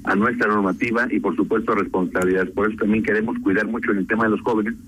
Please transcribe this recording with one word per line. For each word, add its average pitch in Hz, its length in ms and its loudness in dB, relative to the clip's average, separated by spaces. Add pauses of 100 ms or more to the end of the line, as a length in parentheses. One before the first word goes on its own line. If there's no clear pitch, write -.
a 92 120 0
nuestra 117 320 2
normativa 107 640 0
y 107 80 0
por 87 160 0
supuesto 107 380 0
a - 20 2
responsabilidades. 92 760 0
Por 104 180 0
eso 107 80 -6
también 107 260 2
queremos - 360 0
cuidar 101 280 0
mucho 117 240 -2
en 104 60 0
el 92 100 -2
tema 113 180 0
de 110 40 2
los 104 120 0
jóvenes 107 340 0 (120)